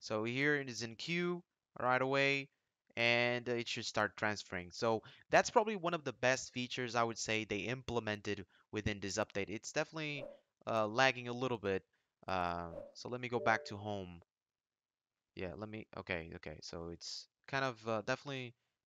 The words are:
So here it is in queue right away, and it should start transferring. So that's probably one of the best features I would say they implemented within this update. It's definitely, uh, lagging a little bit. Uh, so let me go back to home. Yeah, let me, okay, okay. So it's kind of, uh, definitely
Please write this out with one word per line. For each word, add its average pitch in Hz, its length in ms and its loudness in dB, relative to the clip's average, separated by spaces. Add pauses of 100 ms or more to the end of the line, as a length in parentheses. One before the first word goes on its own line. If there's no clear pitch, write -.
So 107 220 -2
here 135 320 2
it 139 140 -4
is 113 140 -8
in 113 120 -6
queue 175 480 -2 (360)
right 127 220 4
away, 139 480 4 (460)
and 120 520 4
it 120 200 0
should 113 180 -4
start 104 320 0
transferring. 98 540 -2
So 113 320 2 (260)
that's 175 200 6
probably 220 260 4
one 170 180 -2
of 160 100 -4
the 135 100 -4
best 127 400 2
features 123 420 -2
I 117 80 6
would 117 140 0
say 110 260 2
they 107 160 0
implemented 107 840 -2 (260)
within 104 280 -2
this 95 180 -2
update. 101 320 0
It's 110 220 -8
definitely, 151 540 -4 (400)
uh, 113 220 4
lagging 123 400 4
a 120 60 -2
little 123 240 0
bit. 95 260 0 (440)
Uh, 87 420 0 (240)
so - 160 -10
let 123 120 -6
me 123 80 -6
go 117 100 0
back 110 260 4
to 104 120 -8
home. 98 440 -6 (1120)
Yeah, 90 220 -6
let 107 120 -10
me, 107 160 -10 (120)
okay, 85 380 -4
okay. 78 260 -12
So 85 300 -8
it's - 360 -12 (200)
kind 135 180 -2
of, 113 220 -6
uh, 110 180 0
definitely 131 480 -4 (320)